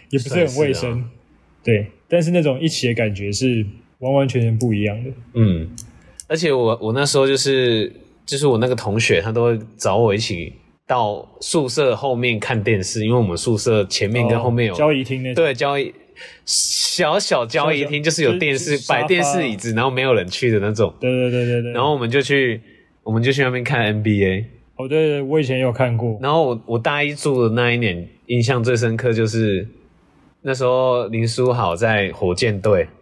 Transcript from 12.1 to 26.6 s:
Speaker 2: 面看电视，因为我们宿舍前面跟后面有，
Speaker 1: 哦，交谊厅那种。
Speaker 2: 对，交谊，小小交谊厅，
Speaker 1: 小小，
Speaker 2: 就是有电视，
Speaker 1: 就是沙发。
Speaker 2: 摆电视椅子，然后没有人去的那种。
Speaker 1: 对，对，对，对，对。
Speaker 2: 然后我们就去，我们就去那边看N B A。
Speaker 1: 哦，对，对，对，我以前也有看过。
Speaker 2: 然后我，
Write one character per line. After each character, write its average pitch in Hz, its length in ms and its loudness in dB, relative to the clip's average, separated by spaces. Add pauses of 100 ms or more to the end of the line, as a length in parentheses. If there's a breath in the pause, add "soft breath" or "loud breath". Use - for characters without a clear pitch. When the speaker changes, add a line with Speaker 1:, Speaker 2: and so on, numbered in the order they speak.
Speaker 2:
面 120 240 0
看 110 240 -2
电 104 180 2
视， 107 240 -4
因 113 60 2
为 123 60 4
我 120 40 4
们 92 140 0
宿 110 220 -2
舍 110 260 2
前 101 260 -2
面 117 200 0
跟 117 100 2
后 123 100 0
面 120 180 0
有， 98 60 -4
Speaker 1:
哦， - 40 -6
交 151 160 2
谊 131 100 -2
厅 127 180 -6
那 131 120 -6
种。 165 100 2
Speaker 2:
对， 143 100 0
交 143 240 -2
谊， 135 160 -4 (520 loud breath)
小 - 720 0
小 143 260 0
交 151 280 0
谊 143 100 0
厅， 147 180 -4
Speaker 1:
小 - 20 -8
小， - 0 -
Speaker 2:
就 160 80 2
是 156 120 -2
有 131 160 2
电 143 180 0
视， 127 140 -4
Speaker 1:
就 - 0 -
是 143 60 0
沙 135 160 -2
发。 123 80 2
Speaker 2:
摆 156 80 -2
电 180 120 2
视 143 240 0
椅 107 120 -4
子， 113 160 -4
然 113 100 2
后 135 80 2
没 127 100 -2
有 131 120 2
人 95 160 2
去 123 200 0
的 107 120 4
那 104 100 0
种。 101 300 0
Speaker 1:
对， 127 100 0
对， 127 180 0
对， 123 160 0
对， 120 180 0
对。 120 100 -8
Speaker 2:
然 120 100 0
后 147 80 2
我 147 60 0
们 117 120 -2
就 139 120 2
去， 131 400 0 (420 soft breath)
我 110 80 -6
们 113 100 2
就 127 80 2
去 135 140 2
那 127 60 2
边 123 120 -4
看 123 200 -2
N 107 200 0
B 104 220 2
A。 95 220 0 (320)
Speaker 1:
哦， 131 120 -8
对， 156 180 2
对， - 0 -
对， 143 140 -2
我 139 180 0
以 151 60 0
前 131 100 -2
也 127 60 0
有 127 100 0
看 120 240 0
过。 113 260 -2
Speaker 2:
然 135 80 -2
后 151 200 4
我， 117 160 -4